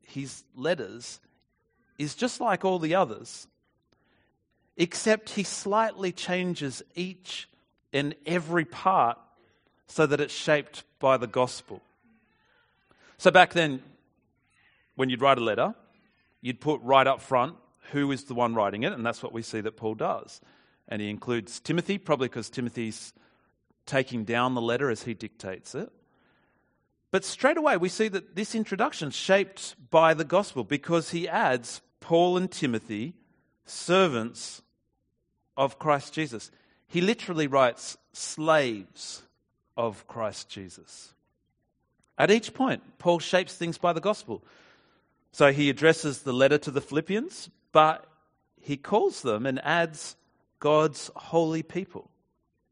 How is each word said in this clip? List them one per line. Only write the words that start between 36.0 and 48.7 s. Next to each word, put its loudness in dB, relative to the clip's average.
Jesus." -8
He -2
literally 0
writes, 2
"Slaves -2
of -4
Christ -8
Jesus." -18
At 4
each 2
point, -4
Paul 2
shapes -2
things -6
by 2
the -6
gospel. -4
So 6
he 0
addresses 2
the -4
letter 4
to -10
the -4
Philippians, -4
but 4
he -6